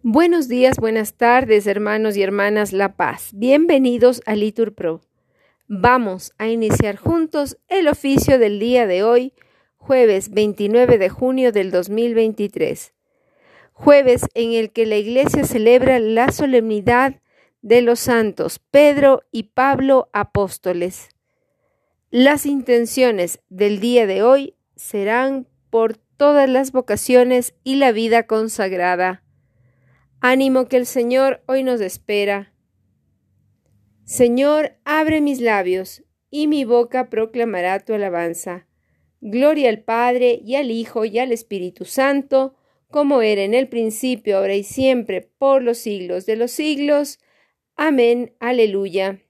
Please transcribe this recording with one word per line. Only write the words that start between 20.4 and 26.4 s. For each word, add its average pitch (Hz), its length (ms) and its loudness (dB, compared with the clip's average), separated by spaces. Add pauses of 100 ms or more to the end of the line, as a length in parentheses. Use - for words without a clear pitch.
Las 269 340 2
intenciones 240 1040 -2
del 202 320 -2
día 240 260 2
de 190 160 -2
hoy 269 320 2 (220)
serán 247 720 -4 (220)
por 226 260 -2
todas 285 540 2